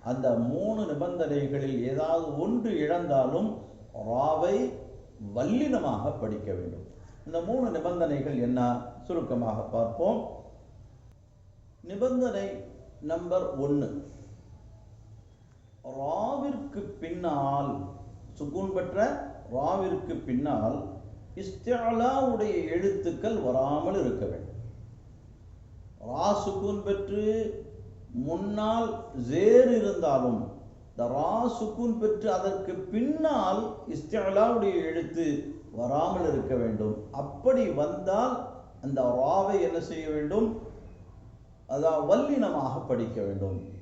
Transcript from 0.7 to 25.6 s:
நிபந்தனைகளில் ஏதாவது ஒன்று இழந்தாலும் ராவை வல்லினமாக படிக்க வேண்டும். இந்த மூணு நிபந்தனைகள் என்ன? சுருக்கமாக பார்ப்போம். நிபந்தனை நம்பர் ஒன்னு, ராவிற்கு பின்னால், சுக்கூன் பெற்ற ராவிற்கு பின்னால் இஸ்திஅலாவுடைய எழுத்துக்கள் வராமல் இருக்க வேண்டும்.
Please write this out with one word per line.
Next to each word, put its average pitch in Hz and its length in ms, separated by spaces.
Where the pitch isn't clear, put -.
நிபந்தனைகளில் 143 960
ஏதாவது 156 540
ஒன்று 214 400
இழந்தாலும் 151 800
ராவை 156 720
வல்லினமாக 160 800
படிக்க 104 400
வேண்டும். 90 340
இந்த 165 180
மூணு 233 300
நிபந்தனைகள் 151 680
என்ன? 123 440
சுருக்கமாக 120 680
பார்ப்போம். 143 580
நிபந்தனை 208 840
நம்பர் 165 560
ஒன்னு, 139 460
ராவிற்கு 208 880
பின்னால், 143 880
சுக்கூன் 180 400
பெற்ற 190 340
ராவிற்கு 165 720
பின்னால் 127 640
இஸ்திஅலாவுடைய 226 1300
எழுத்துக்கள் 190 720
வராமல் 147 600
இருக்க 127 260
வேண்டும். - 340